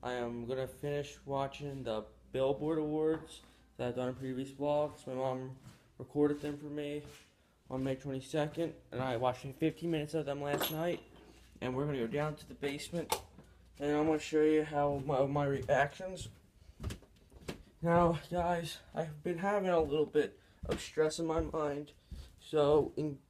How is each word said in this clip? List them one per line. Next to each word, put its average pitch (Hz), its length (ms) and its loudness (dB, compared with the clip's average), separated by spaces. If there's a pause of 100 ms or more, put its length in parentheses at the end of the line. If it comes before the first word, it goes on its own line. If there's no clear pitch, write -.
I 123 80 -4
am 120 340 -4
gonna 131 220 -2
finish 143 480 -6 (100)
watching 139 580 -4
the 110 200 -2 (300)
Billboard 139 460 2
Awards 156 640 0 (340)
that 123 100 -2
I've 120 80 -2
done 127 140 0
in 127 60 -6
previous 131 340 -6
vlogs. 147 580 0
My 135 60 -6
mom 131 380 -2 (480)
recorded 147 420 2
them 147 160 -6
for 147 80 -12
me 147 380 -6 (680)
on 131 100 -2
May 135 140 0
twenty-second, 147 760 -2 (180)
and 123 100 -4
I 131 140 0
watched 123 300 0 (120)
fifteen 160 340 0
minutes 151 240 -2
of 156 100 0
them 139 160 -4
last 143 280 0
night. 160 300 0 (640)
And 127 120 -2
we're 135 120 0
gonna 143 140 -2
go 117 80 0
down 147 280 0
to - 140 -18
the 127 60 -14
basement, 143 640 -4 (600)
and 147 160 2
I'm 151 100 4
gonna 156 140 4
show 151 240 4
you 156 220 6
how 143 400 2
my, 139 200 4
my 143 200 2
reactions. 139 800 0 (1600)
Now, 170 320 6 (140)
guys, 170 460 0 (180)
I've 156 300 -6
been 175 120 -2
having 196 300 2
a 175 100 4
little 151 280 2
bit - 340 0 (280)
of - 120 -2
stress 156 400 0
in 165 60 0
my 160 160 0
mind, 147 500 -2 (480)
so 147 560 4
in 147 220 -2 (120)